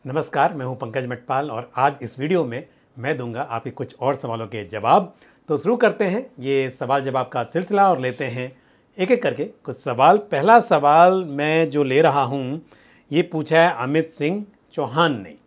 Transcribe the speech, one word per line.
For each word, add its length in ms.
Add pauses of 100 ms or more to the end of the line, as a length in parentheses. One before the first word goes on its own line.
नमस्कार, 480
मैं 120
हूं 100
पंकज 300
मटपाल 440
और 260
आज 260
इस 160
वीडियो 260
में 220 (320)
मैं 180
दूंगा 260
आपके 280
कुछ 300
और 140
सवालों 320
के 220
जवाब। 460 (340)
तो 80
शुरू 200
करते 280
हैं 260 (100)
ये 300
सवाल 320
जवाब 260
का 160
सिलसिला 460
और 100
लेते 240
हैं 320 (420)
एक-एक 240
करके 220
कुछ 320
सवाल। 400
पहला 440
सवाल 640
मैं 460
जो 120
ले 200
रहा 200
हूं, 460 (440)
ये 100
पूछा 460
है 100
अमित 300
सिंह 380 (260)
चौहान 500
ने। 120 (120)